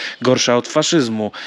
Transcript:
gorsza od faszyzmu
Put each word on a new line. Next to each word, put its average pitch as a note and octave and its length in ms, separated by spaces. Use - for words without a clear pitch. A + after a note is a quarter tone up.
gorsza A#2+ 360
od A#2+ 100
faszyzmu A#2 640